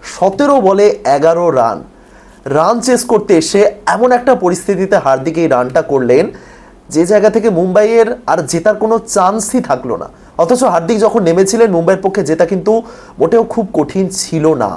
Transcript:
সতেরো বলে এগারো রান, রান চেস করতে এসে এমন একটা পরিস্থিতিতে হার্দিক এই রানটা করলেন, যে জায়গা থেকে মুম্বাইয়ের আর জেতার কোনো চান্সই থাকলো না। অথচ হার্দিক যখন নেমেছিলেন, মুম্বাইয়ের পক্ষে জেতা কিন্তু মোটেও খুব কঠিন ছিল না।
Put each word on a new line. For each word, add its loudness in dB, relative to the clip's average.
সতেরো 0
বলে 4
এগারো 2
রান, 0
রান 2
চেস 2
করতে 0
এসে 0
এমন 0
একটা 0
পরিস্থিতিতে -2
হার্দিক 0
এই 0
রানটা 0
করলেন, 2
যে 2
জায়গা 4
থেকে 0
মুম্বাইয়ের 2
আর 0
জেতার 0
কোনো 0
চান্সই 0
থাকলো -4
না। -14
অথচ 0
হার্দিক -2
যখন 2
নেমেছিলেন, 2
মুম্বাইয়ের 0
পক্ষে -2
জেতা 2
কিন্তু -2
মোটেও 2
খুব -2
কঠিন -2
ছিল -4
না। -2